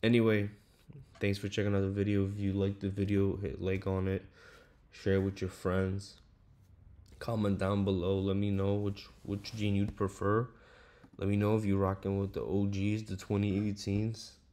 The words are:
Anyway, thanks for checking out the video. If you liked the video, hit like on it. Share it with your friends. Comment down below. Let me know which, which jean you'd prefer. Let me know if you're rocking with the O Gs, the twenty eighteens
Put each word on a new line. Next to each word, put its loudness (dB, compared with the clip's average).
Anyway, 4
thanks 0
for -4
checking 0
out 4
the 2
video. 2
If -4
you -2
liked 0
the -2
video, 0
hit -6
like -2
on 0
it. -2
Share 0
it 4
with -2
your -4
friends. -2
Comment 2
down 2
below. 2
Let 0
me 0
know 2
which, -4
which -6
jean 0
you'd 0
prefer. 0
Let -2
me 2
know 4
if 0
you're 2
rocking 0
with -2
the -6
O 0
Gs, -2
the -8
twenty 0
eighteens -4